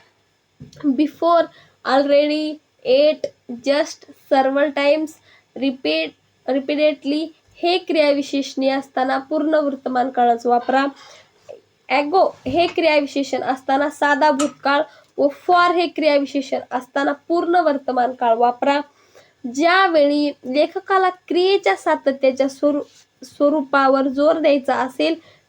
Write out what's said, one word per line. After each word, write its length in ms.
Before, 580
already, 580
at, 400
just, 460
several 440
times, 320
repeat, 520
repeatedly 800
हे 240
क्रियाविशेषणे 880
असताना 500
पूर्ण 360
वर्तमान 560
काळच 360
वापरा. 400
Ago 380
हे 160
क्रियाविशेषण 760
असताना 480
साधा 400
भूतकाळ 520
व 100
for 260
हे 120
क्रियाविशेषण 720
असताना 420
पूर्ण 420
वर्तमान 580
काळ 220
वापरा. 460
ज्यावेळी 760
लेखकाला 840
क्रियेच्या 640
सातत्याच्या 720
स्वरू-, 760
स्वरूपावर 840
जोर 300
द्यायचा 360
असेल, 440